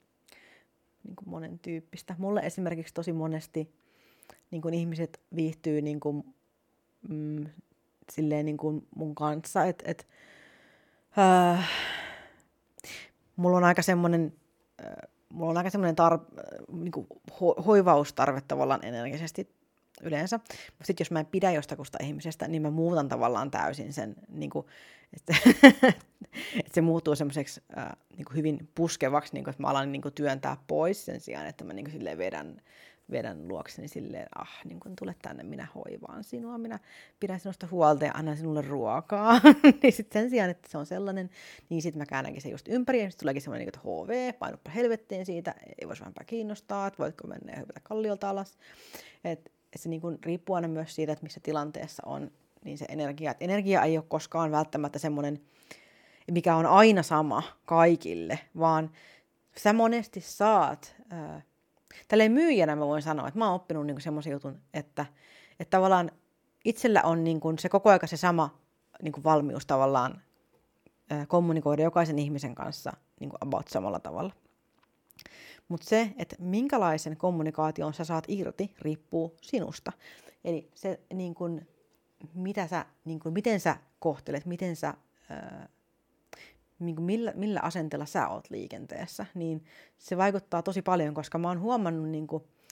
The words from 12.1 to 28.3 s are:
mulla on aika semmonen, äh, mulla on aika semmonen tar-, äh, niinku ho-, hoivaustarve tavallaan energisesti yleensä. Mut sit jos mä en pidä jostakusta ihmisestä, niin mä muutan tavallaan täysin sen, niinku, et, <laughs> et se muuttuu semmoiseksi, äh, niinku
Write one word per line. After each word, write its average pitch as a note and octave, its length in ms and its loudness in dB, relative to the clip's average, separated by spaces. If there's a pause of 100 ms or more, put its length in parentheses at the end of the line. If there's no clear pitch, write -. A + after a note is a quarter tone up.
mulla F3+ 220 4
on F3+ 60 6
aika F3 180 6
semmonen, E3+ 520 2 (520)
äh, - 240 -16 (200)
mulla E3 220 -4
on E3+ 60 0
aika F#3 120 0
semmonen F3+ 260 0
tar-, E3 440 4
äh, - 340 -16
niinku E3+ 340 -8 (340)
ho-, F3 240 4
hoivaustarve D3 760 6
tavallaan C3+ 440 0
energisesti C3+ 640 -8 (520)
yleensä. E3 360 -4
Mut - 480 -18
sit F3 140 -2
jos E3 120 -4
mä E3 80 0
en D3+ 60 -2
pidä F#3 260 0
jostakusta D3 520 -6
ihmisestä, D3 440 -8
niin D#3+ 140 -2
mä D3+ 100 0
muutan D#3+ 380 0
tavallaan B2 420 0
täysin A#2 420 -4
sen, G#2+ 220 -8 (140)
niinku, D3 360 -8 (480)
et, - 100 -20 (640)
<laughs> - 800 -2
et - 80 -18
se E3+ 80 2
muuttuu E3 340 2
semmoiseksi, C#3+ 460 -6 (160)
äh, - 120 -8 (280)
niinku - 180 -14